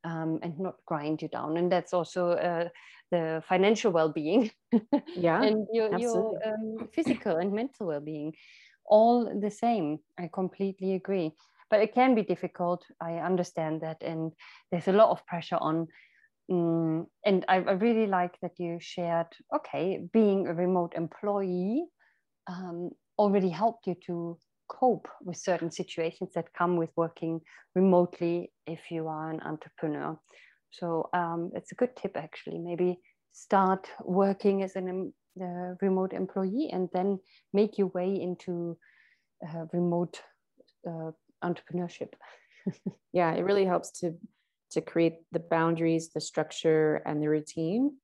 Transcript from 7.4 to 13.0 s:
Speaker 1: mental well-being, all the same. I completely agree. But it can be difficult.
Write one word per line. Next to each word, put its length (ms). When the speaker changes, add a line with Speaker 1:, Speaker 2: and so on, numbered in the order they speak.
Speaker 1:
mental 340
well-being, 480
all 540
the 100
same. 480
I 140
completely 640
agree. 380
But 100
it 140
can 200
be 80
difficult. 600